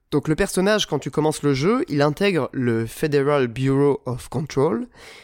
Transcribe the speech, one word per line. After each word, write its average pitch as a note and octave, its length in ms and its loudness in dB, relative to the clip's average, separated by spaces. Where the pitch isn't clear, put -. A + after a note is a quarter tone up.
donc, D3 160 0
le D#3 80 2
personnage, G3 500 0
quand D3+ 140 -4
tu C#3+ 100 -8
commences D3+ 340 0
le C#3+ 100 2
jeu, F#3 340 0
il C#3+ 140 0
intègre D3+ 500 0
le A#2 340 0
Federal C#3+ 600 0
Bureau C3+ 580 2
of A#2+ 240 -8
Control, D#3+ 580 -2